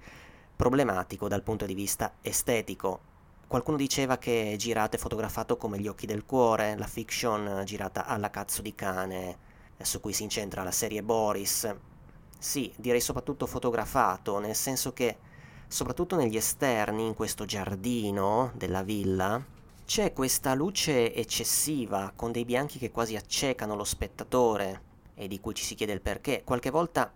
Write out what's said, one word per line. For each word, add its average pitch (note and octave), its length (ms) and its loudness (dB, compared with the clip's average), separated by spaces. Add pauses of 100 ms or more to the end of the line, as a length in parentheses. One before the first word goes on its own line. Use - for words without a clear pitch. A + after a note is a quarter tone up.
(120)
<laughs> - 420 -20
problematico A2+ 720 2
dal G2 160 2
punto G#2+ 220 -2
di F#2+ 80 -4
vista G2 480 -2
estetico. G2+ 920 -2 (320)
Qualcuno C#3+ 320 0
diceva C3 400 2
che A2+ 340 2
è G#2+ 40 -2
girato G#2+ 400 2
e - 20 0
fotografato A2 580 -2
come G#2 220 -4
Gli G#2 100 -2
occhi - 160 -8
del G#2 220 -4
cuore, A2 500 6
la G#2 100 -4
fiction G#2 760 -2
girata G2 400 -4
alla G#2 240 -2
cazzo - 320 -4
di G#2 140 -8
cane, F#2 640 -4 (400)
su - 220 -4
cui G#2 120 -6
si G#2 120 -2
incentra G2+ 380 -4
la F#2 80 -4
serie G#2 320 -2
Boris. G#2 720 0 (640)
Sì, C3 380 -2
direi A#2+ 240 4
soprattutto C3 460 -2
fotografato, A2+ 920 2
nel G#2+ 160 -4
senso C3 380 0
che, A#2 260 0 (500)
soprattutto F3 480 -2
negli A#2 200 4
esterni, A2 680 2
in A2 80 -2
questo G#2+ 320 -4
giardino G2+ 1080 0
della F#2+ 280 -2
villa, G2 600 0 (440)
c'è G#3 260 2
questa C3 400 0
luce C3+ 640 2
eccessiva, A2 1000 0
con A#2 180 -4
dei A#2 120 -2
bianchi B2+ 340 0
che A#2+ 120 -4
quasi A2+ 260 -2
accecano A2 580 -2
lo G#2 100 -2
spettatore, G#2+ 1000 0 (320)
e G2+ 140 -10
di F#2+ 120 -6
cui A2 140 -6
ci - 100 -4
si A2+ 100 -4
chiede G#2 200 -2
il F#2+ 80 -6
perché. - 420 -2
Qualche C3 260 0
volta D3 460 0